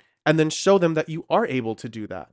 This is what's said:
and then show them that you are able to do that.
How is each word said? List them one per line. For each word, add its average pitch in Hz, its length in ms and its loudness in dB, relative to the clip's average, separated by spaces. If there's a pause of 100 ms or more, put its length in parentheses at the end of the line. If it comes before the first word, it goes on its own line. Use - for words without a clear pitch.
(240)
and 156 140 4
then 156 120 2
show 196 280 4
them 170 160 2
that 156 140 -2
you 160 200 -8
are 214 180 2
able 117 300 -4
to 123 120 -12
do 110 200 -10
that. 90 240 -12